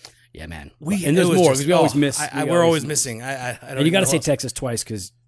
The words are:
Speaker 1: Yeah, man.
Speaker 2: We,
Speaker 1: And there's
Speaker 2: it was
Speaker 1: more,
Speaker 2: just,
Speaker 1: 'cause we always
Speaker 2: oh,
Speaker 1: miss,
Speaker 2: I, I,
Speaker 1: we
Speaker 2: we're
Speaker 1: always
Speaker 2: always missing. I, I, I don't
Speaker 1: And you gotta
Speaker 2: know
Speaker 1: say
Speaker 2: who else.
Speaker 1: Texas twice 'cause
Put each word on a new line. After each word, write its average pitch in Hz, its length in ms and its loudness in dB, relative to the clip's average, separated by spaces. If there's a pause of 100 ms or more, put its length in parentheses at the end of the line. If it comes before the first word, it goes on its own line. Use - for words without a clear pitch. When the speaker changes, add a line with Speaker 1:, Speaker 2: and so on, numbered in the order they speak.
(340)
Speaker 1:
Yeah, 80 140 -16
man. 80 320 -16
Speaker 2:
We, 175 260 -4
Speaker 1:
And 147 120 4
there's 180 100 4
Speaker 2:
it 175 40 4
was 190 80 4
Speaker 1:
more, 165 120 8
Speaker 2:
just, 135 100 2
Speaker 1:
'cause 143 60 -2
we 175 60 4
always 156 220 4
Speaker 2:
oh, - 40 2
Speaker 1:
miss, 143 200 0
Speaker 2:
I, 151 120 -6
I, 151 120 -4
Speaker 1:
we 147 80 -2
Speaker 2:
we're 170 60 2
Speaker 1:
always 165 100 4
Speaker 2:
always 160 180 2
missing. 131 380 -6
I, 135 80 -8
I, 127 180 -8
I 123 200 -12
don't 135 100 -10
Speaker 1:
And 143 80 2
you 165 40 2
gotta 190 140 2
Speaker 2:
know - 60 0
Speaker 1:
say - 0 -
Speaker 2:
who 170 80 2
else. - 60 -8
Speaker 1:
Texas 135 280 -2
twice 120 300 -6
'cause 104 280 -10 (160)